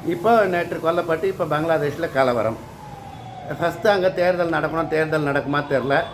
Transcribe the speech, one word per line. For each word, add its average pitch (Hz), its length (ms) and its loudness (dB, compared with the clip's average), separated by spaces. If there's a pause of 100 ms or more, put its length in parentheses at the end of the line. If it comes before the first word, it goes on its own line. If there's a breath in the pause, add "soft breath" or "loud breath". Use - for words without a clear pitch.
இப்போ 202 380 4
நேற்று 175 400 -2
கொல்லப்பட்டு 165 400 0
இப்போ 190 200 -2
பங்களாதேஷ்ல 156 680 0
கலவரம். 120 420 2 (1040)
ஃபஸ்ட்டு 165 240 -2
அங்க 185 240 4
தேர்தல் 175 400 2
நடக்கணும், 156 380 0
தேர்தல் 156 360 0
நடக்குமா 139 460 0
தெரில. 139 300 2 (140)